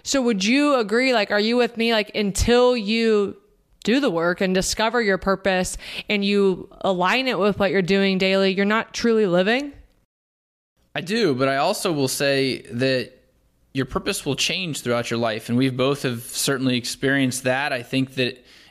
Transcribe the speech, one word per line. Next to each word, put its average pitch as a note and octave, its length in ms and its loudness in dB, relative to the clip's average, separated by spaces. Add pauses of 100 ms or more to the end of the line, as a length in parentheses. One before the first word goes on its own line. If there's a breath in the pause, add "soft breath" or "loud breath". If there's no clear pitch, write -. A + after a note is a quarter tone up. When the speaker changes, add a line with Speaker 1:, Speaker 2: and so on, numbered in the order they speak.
Speaker 1:
So C#4 180 0
would A3+ 220 0
you C#4 320 2
agree, A#3+ 360 2
like, G#3 200 0
are G#3 80 2
you A3+ 160 2
with A#3 220 0
me? A3+ 140 2
Like, G#3+ 220 -2
until A#3+ 600 2
you G#3+ 640 0 (440)
do A#3 160 2
the C#4 120 2
work E3+ 300 0
and F#3 140 0
discover A3 480 0
your G3 160 0
purpose F#3 580 -2 (320 loud breath)
and G3+ 160 0
you G3 440 0 (140)
align G3 440 0
it A3 140 -2
with G3+ 180 2
what G3 140 0
you're F#3+ 100 2
doing F#3+ 360 2
daily, F#3+ 360 2
you're G3 120 0
not G#3+ 280 -2
truly A3 320 2
living? A3 460 2 (1200)
Speaker 2:
I D3+ 60 -6
do, F#3 320 0
but C3 160 0
I C3+ 100 0
also F#3 340 0
will C#3 160 0
say C3+ 540 0 (100)
that B2+ 400 -2 (600)
your C3 140 -2
purpose - 400 -4
will C#3 80 -2
change E3 460 -4
throughout A#2+ 320 -2
your A#2 60 -2
life. A2+ 300 -4
And A#2+ 80 0
we've B2+ 200 2
both C3+ 260 0
have A#2+ 200 -4
certainly C3 540 -2
experienced C3 680 -2
that. C3+ 280 -2
I A#2+ 120 -6
think C3 300 -2
that B2 300 -4 (260 loud breath)